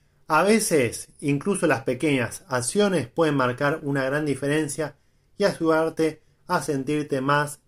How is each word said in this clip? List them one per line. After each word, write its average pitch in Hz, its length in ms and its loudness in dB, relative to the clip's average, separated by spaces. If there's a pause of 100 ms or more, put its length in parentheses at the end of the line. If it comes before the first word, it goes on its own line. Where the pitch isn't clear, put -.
(280)
A 160 160 4
veces, 180 640 2 (100)
incluso 160 480 0
las 131 140 2
pequeñas 127 640 -2
acciones 170 640 0
pueden 156 260 0
marcar 139 480 0
una 139 220 -2
gran 147 200 -2
diferencia 147 720 -2 (420)
y 202 60 0
ayudarte 160 800 0 (260)
a 175 140 0
sentirte 143 580 -4
más 143 480 0